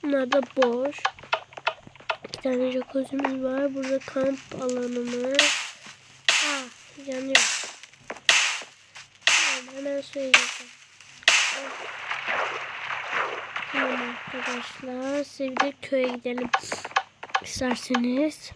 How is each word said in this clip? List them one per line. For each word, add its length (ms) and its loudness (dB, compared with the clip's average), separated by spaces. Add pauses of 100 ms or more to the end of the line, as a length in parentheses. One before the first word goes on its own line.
Bunlar 300 2
da 100 6 (140)
boş. 400 4 (1300)
İki 180 -10
tane 300 2
jacuzzi'miz 680 0
var. 320 0
Burada 240 0
kamp 400 0 (240)
alanımız. 760 0 (920)
Aa, 320 2 (440)
yanıyor. 580 2 (1600)
Tamam, 500 2
hemen 240 -4
suya 260 -6
gireceğim. 460 2 (3000)
Tamam 280 0 (260)
arkadaşlar. 1000 -4
Size 260 -4
bir 100 -2
de 120 2 (100)
köye 260 2
gidelim 420 -2 (920)
isterseniz. 1120 0